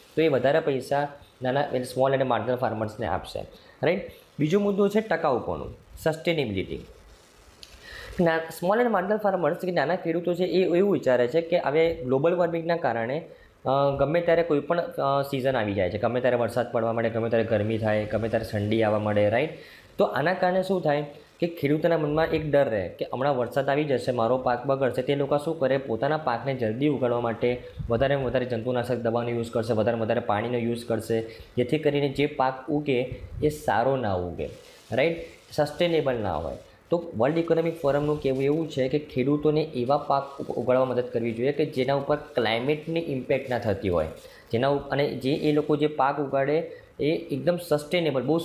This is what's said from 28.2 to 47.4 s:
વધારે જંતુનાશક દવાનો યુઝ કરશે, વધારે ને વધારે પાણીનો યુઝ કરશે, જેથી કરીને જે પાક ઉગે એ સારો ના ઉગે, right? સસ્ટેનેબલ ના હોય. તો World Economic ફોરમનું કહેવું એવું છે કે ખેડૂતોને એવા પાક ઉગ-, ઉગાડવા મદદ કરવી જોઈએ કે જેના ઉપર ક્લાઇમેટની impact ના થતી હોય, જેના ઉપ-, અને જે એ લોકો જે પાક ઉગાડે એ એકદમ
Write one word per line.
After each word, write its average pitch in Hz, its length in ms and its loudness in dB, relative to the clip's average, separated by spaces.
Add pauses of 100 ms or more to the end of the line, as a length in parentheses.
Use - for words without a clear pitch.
વધારે 123 220 0
જંતુનાશક 123 500 -2
દવાનો 117 340 0
યુઝ 117 220 -4
કરશે, 117 220 0
વધારે 113 240 2
ને 113 60 -2
વધારે 113 160 0
પાણીનો 113 380 0
યુઝ 117 280 -2
કરશે, 113 360 -2 (360)
જેથી 123 200 0
કરીને 143 320 0
જે 139 160 0
પાક 135 440 -2
ઉગે 143 500 -2 (240)
એ 151 60 4
સારો 127 460 0
ના 110 180 -2
ઉગે, 85 360 -4 (420)
right? 156 260 2 (340)
સસ્ટેનેબલ 151 640 0
ના 98 200 -2
હોય. 76 220 -6 (320)
તો 170 280 -2
World 139 200 2
Economic 165 440 0
ફોરમનું 147 400 2
કહેવું 135 220 0
એવું 151 260 0
છે 131 180 0
કે 147 120 0
ખેડૂતોને 147 640 2
એવા 135 360 0
પાક 139 260 0 (160)
ઉગ-, - 140 -6
ઉગાડવા 127 320 2
મદદ 123 160 0
કરવી 117 320 -2
જોઈએ 123 180 0
કે 151 140 0
જેના 131 280 -2
ઉપર 139 220 0
ક્લાઇમેટની 147 840 -2
impact 135 500 -2
ના 120 100 0
થતી 104 300 0
હોય, 80 180 2 (440)
જેના 120 160 2
ઉપ-, 143 220 0
અને 143 200 0
જે 131 240 -2
એ 151 180 0
લોકો 151 240 2
જે 147 120 2
પાક 143 320 0
ઉગાડે 139 520 0 (280)
એ 139 120 2
એકદમ 147 460 -2